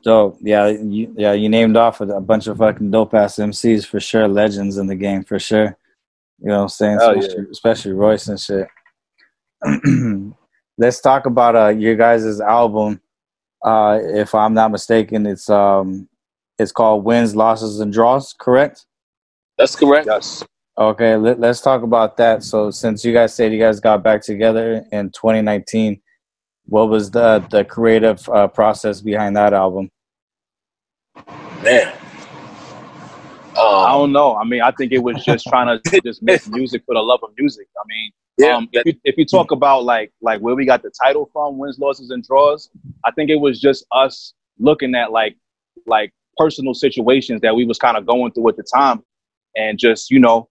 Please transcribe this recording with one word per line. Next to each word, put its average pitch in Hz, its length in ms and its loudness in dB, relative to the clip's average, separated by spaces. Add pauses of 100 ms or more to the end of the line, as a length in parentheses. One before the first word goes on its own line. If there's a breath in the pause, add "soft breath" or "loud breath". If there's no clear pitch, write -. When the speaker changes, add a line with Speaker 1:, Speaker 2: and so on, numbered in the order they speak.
Speaker 1:
Dope. 110 360 4
Yeah, 104 300 2
you, 107 480 -6
yeah, 104 160 0
you 104 160 0
named 110 260 2
off 117 240 2
a 101 220 -6
bunch 107 260 -2
of 101 120 -8
fucking 104 320 0
dope 110 220 0
ass 104 260 0
M 104 120 -4
Cs 107 320 0
for - 160 -8
sure. 110 300 0
Legends 101 480 -2
in 98 100 -6
the 95 80 -6
game 98 300 -6
for 101 140 -6
sure. 107 380 0 (640)
You - 80 -10
know 104 100 -2
what 101 60 0
I'm 98 60 -6
saying? 104 300 -2
Speaker 2:
Hell 113 180 6
Speaker 1:
Especially, 98 260 -6
Speaker 2:
yeah. - 80 -14
Speaker 1:
especially 110 400 -4
Royce 104 360 0
and 101 120 -8
shit. 98 280 -6 (960)
<clears throat> 110 720 -2 (440)
Let's 120 240 2
talk 135 240 2
about, 120 300 2
uh, 107 140 6
your 110 260 0
guys' 110 440 2
album. 107 600 0 (640)
Uh, 110 360 2
if 104 340 -4
I'm 110 180 2
not 110 180 2
mistaken, 107 540 -2
it's, 101 240 -8
um, 98 580 0 (520)
it's 107 120 -2
called 107 320 2
Wins, 117 320 0
Losses, 110 440 0
and 104 120 -6
Draws, 120 420 0
correct? 135 520 0 (720)
Speaker 3:
That's 131 180 2
correct. 147 320 4
Speaker 2:
Yes. - 360 -6 (340)
Speaker 1:
Okay, 110 380 2
let, 117 240 0
let's 117 200 0
talk 131 220 0
about 113 360 0
that. 113 260 2
So 107 260 -2
since 107 340 -6
you 117 100 0
guys 117 200 2
said 113 180 0
you 110 80 -4
guys 110 200 2
got 107 240 0
back 107 180 2
together 110 680 -2
in 104 180 -6
twenty 110 320 -2
nineteen, 107 600 -4 (640)
what 107 240 2
was 107 200 -2
the, 110 400 2
the 101 160 2
creative, 113 640 0
uh, 104 180 2
process 107 540 -2
behind 104 360 -4
that 104 160 2
album? 95 360 -2 (1700)
Speaker 3:
Man. - 300 2 (1600)
Um, 101 280 4
Speaker 2:
I 120 40 4
don't 143 220 2
know. 139 240 2
I 107 80 -4
mean, 120 180 -4
I 123 100 2
think 131 200 -6
it 127 80 0
was 120 240 -6
just 123 240 -2
trying 123 340 0
to - 200 0
Speaker 3:
<laughs> - 40 -18
Speaker 2:
just 117 160 -12
make 151 260 0
music 123 380 -6
for 127 80 -4
the 113 80 0
love 123 220 0
of 107 160 -16
music. 131 360 -4
I 101 120 -14
mean, 107 240 -14 (260)
Speaker 3:
Yeah, 151 200 4
Speaker 2:
um, 117 140 -6
if 120 120 -2
Speaker 3:
that - 20 -2
Speaker 2:
you, 165 180 -2
if 139 140 -2
you 156 80 2
talk 175 260 0
about, 135 320 2
like, 117 280 -2 (100)
like, 110 200 -2
where 120 120 -2
we 135 100 -2
got 127 200 2
the 101 80 -14 (120)
title 143 300 2
from, 147 240 -6
Wins, 135 220 -12
Losses, 135 320 -6
and 123 120 -10
Draws, 147 460 0 (340)
I 117 80 0
think 151 200 -2
it 151 80 2
was 139 200 0
just 135 320 0
us - 440 -2 (240)
looking 135 340 0
at, 117 180 -2
like, 110 260 -2 (500)
like, 107 260 -2 (240)
personal 139 380 -2
situations 123 640 0
that 110 140 2
we 123 100 0
was 117 140 -4
kinda 117 240 0
going 120 280 -2
through 117 180 0
at - 80 -2
the 107 60 -14
time, 127 380 0 (540)
and 110 240 -4
just, 113 320 0
you 135 80 6
know 117 320 4